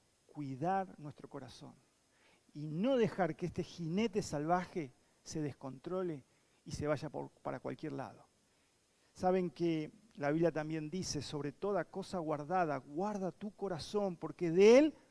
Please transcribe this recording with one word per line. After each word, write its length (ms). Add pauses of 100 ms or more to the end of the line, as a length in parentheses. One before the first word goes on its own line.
(240)
cuidar 720
nuestro 300
corazón 460 (800)
y 160
no 260
dejar 400
que 100
este 160
jinete 600
salvaje 720 (280)
se 200
descontrole 840 (400)
y 60
se 160
vaya 240
por, 200 (120)
para 180
cualquier 320
lado. 340 (880)
Saben 380
que 420 (240)
la 140
Biblia 220
también 380
dice, 320
"Sobre 300
toda 320
cosa 340
guardada, 580
guarda 560
tu 200
corazón, 640
porque 340
de 280
él 160 (160)